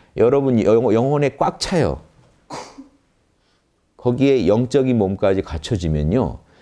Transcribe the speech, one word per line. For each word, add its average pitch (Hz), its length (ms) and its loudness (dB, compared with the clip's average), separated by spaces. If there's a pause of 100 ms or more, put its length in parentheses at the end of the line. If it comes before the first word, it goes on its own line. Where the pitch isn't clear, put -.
(160)
여러분 127 460 2
영-, 113 300 2
영혼에 135 440 0
꽉 - 240 -4
차요. 110 400 -2 (2000)
거기에 123 500 0
영적인 123 520 0
몸까지 98 440 0
갖춰지면요, 80 960 -4 (240)